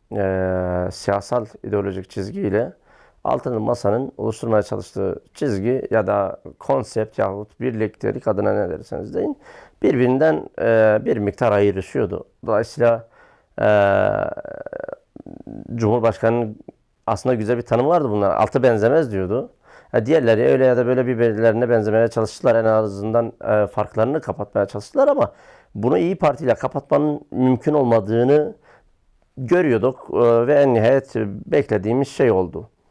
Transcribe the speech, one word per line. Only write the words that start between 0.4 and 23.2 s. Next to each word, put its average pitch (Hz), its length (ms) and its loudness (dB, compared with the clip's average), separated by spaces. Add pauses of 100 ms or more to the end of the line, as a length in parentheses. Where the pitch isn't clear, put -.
siyasal 101 540 -2 (180)
ideolojik 98 460 -4
çizgiyle 110 640 -4 (500)
Altılı 123 360 -2
Masa'nın 117 580 -2
oluşturmaya 107 460 -2
çalıştığı 98 560 -6 (140)
çizgi 123 580 -4
ya 107 160 2
da 101 320 -2 (200)
konsept 113 600 -4
yahut 101 400 -6
birliktelik 110 680 -4
adına 104 260 0
ne 101 160 -2
derseniz - 440 -10
deyin, 202 240 -4 (440)
birbirinden, 135 680 0 (120)
e, 110 440 4
bir 139 120 0
miktar 104 340 -2
ayrışıyordu. 101 760 0 (200)
Dolayısıyla, 117 640 0 (540)
e, 107 60 2 (2000)
Cumhurbaşkanı'nın 113 840 0 (500)
aslında 123 280 0
güzel 110 220 -2
bir 120 40 -6
tanımı 123 280 0
vardı 160 200 2
bunlar. 101 260 0
"Altı 117 280 0
benzemez." 120 480 4
diyordu. 98 380 -4 (440)
E, 113 120 2
diğerleri 123 420 4
öyle 135 180 4
ya 127 120 4
da 123 80 2
böyle 123 220 0
birbirlerine 113 600 2
benzemeye 110 380 2
çalıştılar. 113 480 0
En 113 100 2
azından, 110 680 0 (100)